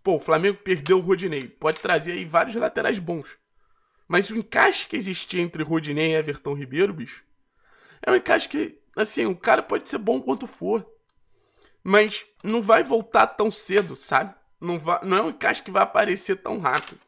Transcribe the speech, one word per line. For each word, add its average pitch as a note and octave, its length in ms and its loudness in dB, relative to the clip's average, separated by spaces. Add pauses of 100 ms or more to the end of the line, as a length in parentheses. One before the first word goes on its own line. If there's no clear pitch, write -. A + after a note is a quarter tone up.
Pô, F#3 140 2
o C#3+ 40 -2
Flamengo F3 380 2
perdeu F3+ 400 2
o F3+ 40 4
Rodinei. E3+ 480 -2
Pode D#3 320 -2
trazer E3+ 320 0
aí F#3 100 -6
vários E3+ 320 0
laterais - 440 -2
bons. E3 380 -8 (720)
Mas F3+ 220 2
o A3 80 -8
encaixe - 500 0
que - 80 -8
existia F#3 460 -4
entre E3+ 200 -4
Rodinei D#3 500 0
e D#3+ 40 2
Everton D3 380 -4
Ribeiro, C#3+ 400 -2
bicho, - 280 -12 (800)
é - 80 -2
um F#4+ 60 4
encaixe - 320 2
que, - 340 -6 (140)
assim, G#3+ 300 0
o F#3+ 100 -2
cara - 260 2
pode - 280 -4
ser C#4+ 80 -4
bom A#3 240 0
quanto C4 260 -4
for, G3 420 -4 (960)
mas G#3 420 4 (160)
não A3+ 200 -2
vai A3 200 6
voltar A3+ 460 2
tão G#3+ 240 -2
cedo, F3+ 420 -2
sabe? C#3+ 400 -2 (260)
Não E3+ 200 -6
va-, E3 240 -2
não F#3 140 2
é G#3+ 40 4
um E3 80 -2
encaixe - 320 -2
que - 100 -16
vai G3 120 4
aparecer G3 540 0
tão A3 220 -6
rápido. D3 480 -2